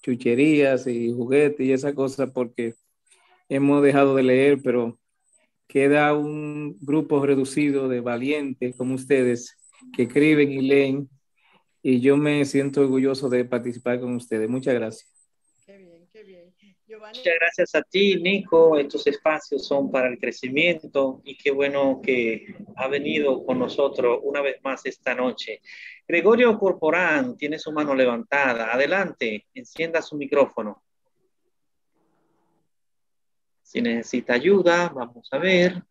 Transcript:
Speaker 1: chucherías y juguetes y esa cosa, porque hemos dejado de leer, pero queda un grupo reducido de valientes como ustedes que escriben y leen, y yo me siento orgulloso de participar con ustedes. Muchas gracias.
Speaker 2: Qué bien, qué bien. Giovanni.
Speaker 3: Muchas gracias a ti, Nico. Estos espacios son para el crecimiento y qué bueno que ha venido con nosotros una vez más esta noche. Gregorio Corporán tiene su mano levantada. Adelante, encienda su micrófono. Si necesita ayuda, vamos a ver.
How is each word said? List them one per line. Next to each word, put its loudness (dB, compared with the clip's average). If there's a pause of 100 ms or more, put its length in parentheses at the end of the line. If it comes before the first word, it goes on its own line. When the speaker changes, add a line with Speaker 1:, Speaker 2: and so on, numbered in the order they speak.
Speaker 1:
chucherías 2
y -2
juguetes 0
y 0
esa -2
cosa, -4
porque -6 (760)
hemos 2
dejado 4
de 4
leer, 4
pero -2 (720)
queda 2
un -8
grupo 0
reducido 0
de -2
valientes -4
como -4
ustedes 0 (400)
que 0
escriben 2
y -4
leen, 2 (760)
y 2
yo 4
me 2
siento 0
orgulloso 0
de 2
participar -4
con -6
ustedes. -4
Muchas -2
gracias. -6 (540)
Speaker 2:
Qué -20
bien, -20
qué -20
bien. -20 (340)
Giovanni. -20
Speaker 3:
Muchas -2
gracias -2
a 2
ti, 2
Nico. 4
Estos -4
espacios -2
son 0
para 0
el -4
crecimiento -2
y -16
qué 0
bueno 0
que -2 (220)
ha -4
venido 0
con -2
nosotros 0
una -4
vez -4
más -6
esta -6
noche. -4 (460)
Gregorio 4
Corporán 0
tiene -8
su -12
mano -2
levantada. 0
Adelante, -2
encienda -6
su -14
micrófono. -2 (2750)
Si -8
necesita -4
ayuda, 2
vamos -14
a -4
ver. 2